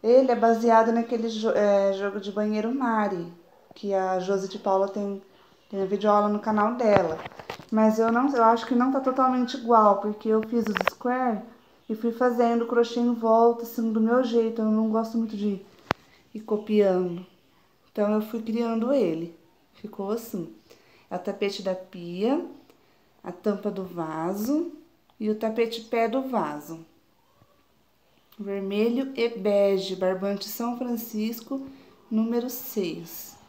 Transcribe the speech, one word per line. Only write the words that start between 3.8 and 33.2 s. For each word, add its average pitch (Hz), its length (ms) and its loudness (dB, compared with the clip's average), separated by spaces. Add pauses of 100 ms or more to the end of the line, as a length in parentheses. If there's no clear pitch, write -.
a 190 260 0
Josi 190 280 -2
de 202 100 -10
Paula 196 300 0
tem, 202 340 -6 (480)
tem 196 140 -4
a - 20 -2
videoaula 208 440 2
no 208 100 0
canal 214 360 0
dela. 185 460 4 (480)
Mas 220 300 4
eu 226 100 4
não, 254 240 2
eu 240 120 4
acho 233 220 6
que 262 80 0
não 247 160 4
tá 269 100 0
totalmente 254 560 2
igual, 220 420 6
porque 214 300 -4
eu 220 180 4
fiz 226 180 0
os 208 280 0
square 247 480 -2 (480)
e 220 60 -2
fui 226 180 -2
fazendo 233 540 2
crochê 233 320 2
em 240 140 2
volta, 226 500 4
assim, 226 280 -4
do 220 80 0
meu 233 240 4
jeito. 226 380 0
Eu 220 100 2
não 220 180 2
gosto 220 280 -2
muito 220 180 -4
de 202 240 -2 (720)
ir 214 80 -12
copiando. 190 840 -2 (680)
Então, 208 220 -2
eu 214 80 0
fui 220 200 -8
criando 226 520 -2
ele. 170 420 -2 (380)
Ficou 208 380 -10
assim. 220 440 -8 (540)
É 185 60 -10
o 180 40 -6
tapete 202 420 -6
da 185 140 -4
pia, 185 680 -4 (800)
a - 80 -12
tampa 202 380 -4
do 190 140 -8
vaso 180 880 -4 (480)
e 214 100 -4
o 214 60 0
tapete 226 460 -4
pé 226 260 -2
do 262 160 -2
vaso. 165 600 -6 (1600)
Vermelho 208 760 -2
e 233 140 0
bege, 196 680 2
barbante 190 500 -2
São 240 300 -6
Francisco, 233 920 -6 (420)
número 233 400 0
seis. - 840 -8 (160)